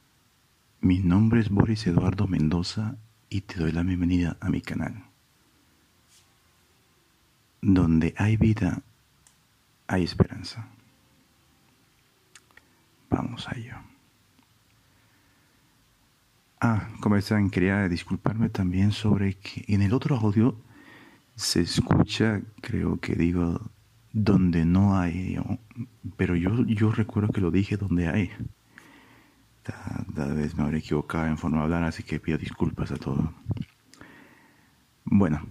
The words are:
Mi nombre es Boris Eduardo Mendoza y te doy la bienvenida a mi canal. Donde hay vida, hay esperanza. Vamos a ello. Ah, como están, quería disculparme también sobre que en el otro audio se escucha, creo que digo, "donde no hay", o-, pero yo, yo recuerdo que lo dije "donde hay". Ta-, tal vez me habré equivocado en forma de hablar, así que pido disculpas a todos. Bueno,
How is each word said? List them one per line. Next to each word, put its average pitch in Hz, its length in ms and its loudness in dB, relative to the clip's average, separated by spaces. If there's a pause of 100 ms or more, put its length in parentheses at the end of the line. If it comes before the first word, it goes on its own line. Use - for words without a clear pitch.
(800)
Mi 92 180 4
nombre 104 400 4
es 104 100 0
Boris 101 380 2
Eduardo 90 400 0
Mendoza 87 680 -2 (320)
y 101 140 -6
te - 140 -14
doy - 160 -2
la 82 100 -2
bienvenida 87 580 0
a 90 120 -2
mi 78 100 -2
canal. - 420 -8 (2500)
Donde 82 560 4
hay 107 180 4
vida, 107 460 2 (1040)
hay 92 160 0
esperanza. - 640 -2 (2500)
Vamos - 380 -4
a - 100 -10
ello. 117 200 -14 (2750)
Ah, 113 280 0 (120)
como 104 160 2
están, 101 340 2
quería 98 400 2
disculparme 104 600 -4
también 95 420 0
sobre 98 480 0
que - 340 -16
en 101 80 2
el 98 100 2
otro 131 260 0
audio 110 380 2 (800)
se - 260 0
escucha, 98 800 2 (200)
creo 85 380 -4
que 90 160 -4
digo, 85 560 0 (420)
"donde 92 520 4
no 95 340 4
hay", 90 380 -4
o-, 92 200 -4 (580)
pero 90 200 0
yo, 98 300 2
yo 107 260 2
recuerdo 107 420 0
que 101 80 -4
lo 87 80 0
dije 98 280 0
"donde 87 300 0
hay". 87 220 0 (1300)
Ta-, - 420 -10 (100)
tal 71 200 -4
vez 76 200 -4
me 80 80 0
habré 78 160 -2
equivocado 80 480 -2
en 78 100 -2
forma 78 220 -2
de 76 40 0
hablar, 85 200 0
así 82 180 -4
que 76 180 -6
pido 78 180 -4
disculpas - 540 -6
a 67 40 -6
todos. - 340 -4 (1800)
Bueno, 78 460 2